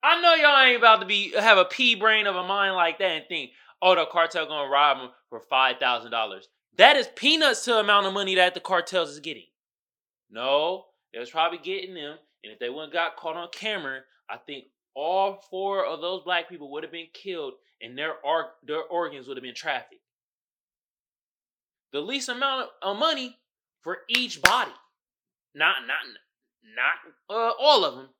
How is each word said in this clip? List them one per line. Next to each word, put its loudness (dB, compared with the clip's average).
I 4
know 8
y'all 6
ain't 6
about 8
to -8
be, -2
have 6
a 8
pea 0
brain 2
of -2
a -6
mind 0
like 0
that 0
and -6
think, -10
oh, 6
the 2
cartel 0
gonna -6
rob 4
'em -12
for -14
five 0
thousand -2
dollars. -6
That 8
is -2
peanuts 0
to -2
the 2
amount 2
of -4
money -4
that 2
the -12
cartels -2
is -18
getting. -16
No, -2
it -14
was -12
probably -2
getting -10
them. -14
And -20
if -20
they -6
wouldn't -12
got -4
caught -8
on -10
camera, -8
I -12
think -16
all -2
four -2
of -6
those -8
black -2
people -18
would -10
have -16
been -16
killed -12
and -16
their -6
or-, -2
their -6
organs -6
would -12
have -14
been -14
trafficked. -8
The -6
least -8
amount -6
of, -4
of -6
money -4
for -10
each -4
body. 2
Not, 0
not, -6
not, -6
uh, 0
all 4
of -6
'em. -20